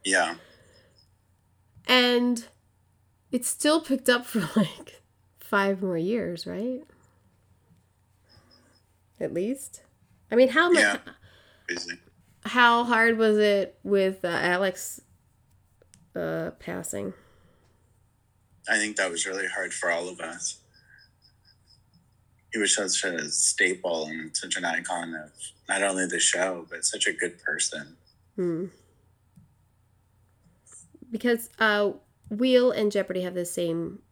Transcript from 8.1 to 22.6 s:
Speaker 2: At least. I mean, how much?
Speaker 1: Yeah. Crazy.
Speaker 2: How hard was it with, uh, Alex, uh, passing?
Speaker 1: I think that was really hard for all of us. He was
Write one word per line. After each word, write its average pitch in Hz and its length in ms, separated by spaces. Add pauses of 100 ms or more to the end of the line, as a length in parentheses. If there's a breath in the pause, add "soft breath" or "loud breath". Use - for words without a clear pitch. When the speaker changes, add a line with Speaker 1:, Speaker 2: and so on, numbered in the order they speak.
Speaker 2:
At - 140
least. 214 480 (500)
I 214 40
mean, 254 140
how 330 200
much? 330 120
Speaker 1:
Yeah. - 160 (680 soft breath)
Crazy. - 300 (460)
Speaker 2:
How 240 400
hard 233 340
was 220 200
it 202 440
with, 190 420
uh, 180 40
Alex, 180 720 (1120)
uh, 165 460
passing? 180 520 (1600 soft breath)
Speaker 1:
I 107 100
think 107 180
that 95 140
was 85 160
really 95 220
hard 92 260
for 90 160
all 85 180
of 90 120
us. - 380 (1900 soft breath)
He 110 60
was 101 160